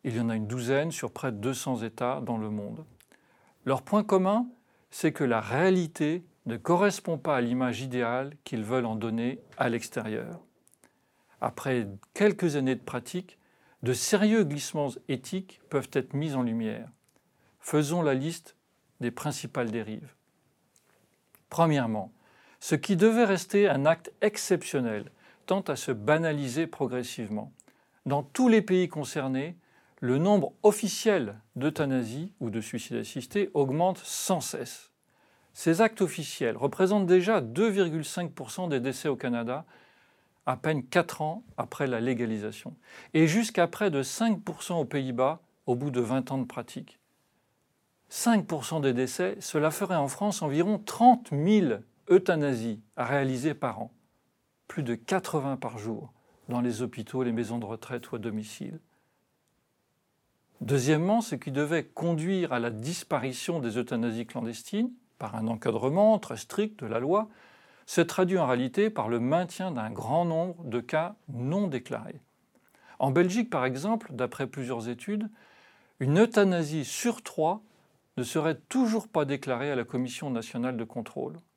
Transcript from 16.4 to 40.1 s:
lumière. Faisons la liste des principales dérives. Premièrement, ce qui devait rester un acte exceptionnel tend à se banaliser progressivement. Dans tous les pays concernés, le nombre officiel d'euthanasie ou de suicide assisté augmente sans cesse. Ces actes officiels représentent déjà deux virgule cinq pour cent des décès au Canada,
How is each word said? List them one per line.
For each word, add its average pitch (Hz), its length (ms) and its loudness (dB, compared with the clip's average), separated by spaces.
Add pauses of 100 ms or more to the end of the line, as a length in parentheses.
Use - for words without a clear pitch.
lumière. 113 460 -2 (720)
Faisons 151 400 0
la 147 140 4
liste 147 420 -4 (440)
des 120 100 -2
principales 127 600 -6
dérives. 110 440 -8 (1400)
Premièrement, 139 600 2 (480)
ce - 160 0
qui 180 220 0
devait 220 280 6
rester 196 440 4
un 170 180 4
acte - 340 2
exceptionnel 139 880 0 (360)
tend 190 160 0
à 135 140 -4
se - 160 -4
banaliser 147 760 0
progressivement. 120 840 -6 (540)
Dans 143 160 0
tous 254 260 2
les 220 120 10
pays 185 280 2
concernés, 143 680 -4 (460)
le 131 160 2
nombre 185 340 4 (100)
officiel 190 800 2 (160)
d'euthanasie 135 840 -2
ou 113 100 -4
de 110 100 -4
suicide 117 360 -8
assisté 135 580 -4
augmente 156 500 2
sans - 360 -2
cesse. - 520 -10 (600)
Ces 165 280 2
actes 220 220 4
officiels 139 540 -2
représentent 185 500 2
déjà 185 340 6
deux 135 280 0
virgule 165 360 0
cinq 175 280 -6
pour - 180 -12
cent 185 180 -4
des 135 120 2
décès 131 280 -2
au 135 80 0
Canada, 123 480 -4 (840)